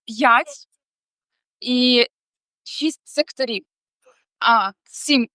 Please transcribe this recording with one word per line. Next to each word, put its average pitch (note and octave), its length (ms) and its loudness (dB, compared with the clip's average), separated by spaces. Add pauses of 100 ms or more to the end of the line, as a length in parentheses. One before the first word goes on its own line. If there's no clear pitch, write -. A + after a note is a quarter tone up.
п'ять B3 600 0 (920)
і B3 460 2 (580)
шість - 440 -6
секторів. C4 560 -6 (760)
А, G#3+ 320 2 (120)
сім, B3+ 520 -2